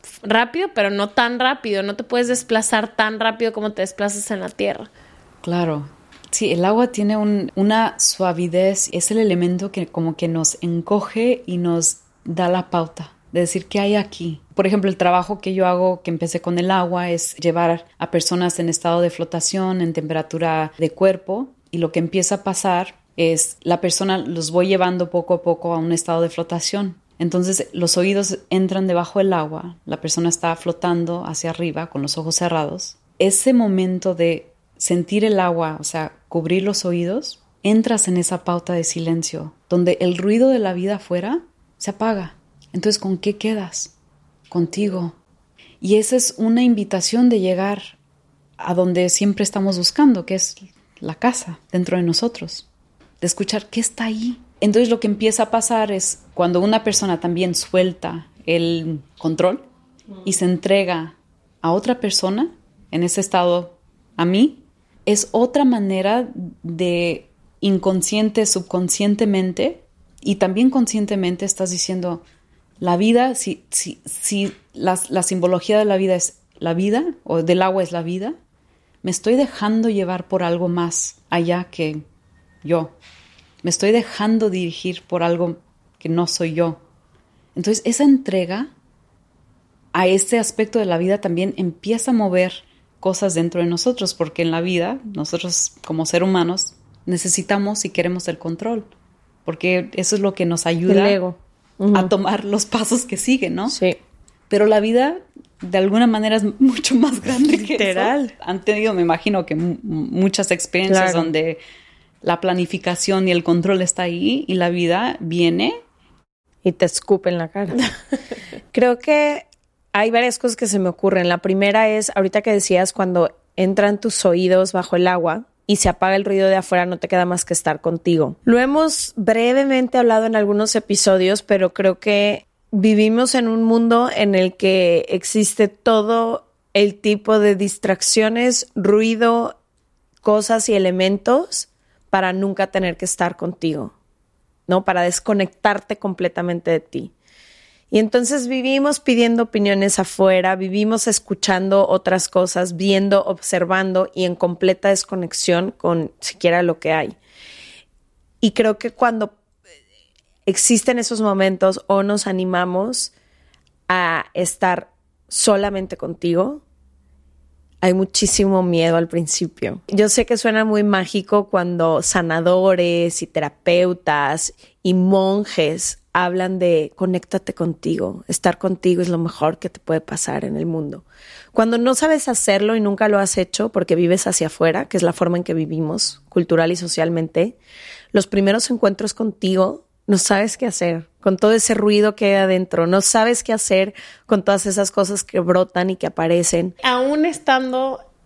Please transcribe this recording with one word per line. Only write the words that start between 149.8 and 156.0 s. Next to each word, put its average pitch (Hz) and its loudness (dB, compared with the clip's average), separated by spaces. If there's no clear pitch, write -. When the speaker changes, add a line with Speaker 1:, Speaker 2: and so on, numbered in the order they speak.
Speaker 3:
afuera, 190 2
vivimos 208 -2
escuchando 196 0
otras 185 0
cosas, 180 0
viendo, 196 2
observando 185 0
y 185 -2
en 175 -2
completa 185 0
desconexión 180 0
con 170 -2